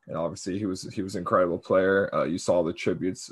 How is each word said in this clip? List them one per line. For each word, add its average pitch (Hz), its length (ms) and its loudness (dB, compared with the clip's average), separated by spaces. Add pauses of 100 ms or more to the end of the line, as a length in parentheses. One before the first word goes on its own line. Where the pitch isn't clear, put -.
and - 80 -8
obviously 87 440 -4
he 104 80 -2
was, 92 160 -4 (100)
he 107 80 -6
was 95 140 -6
an 90 60 -4
incredible 87 360 2
player. 95 560 2
Uh, 73 120 2
you 80 120 -2
saw 90 240 2
the 82 100 0
tributes, 90 600 -4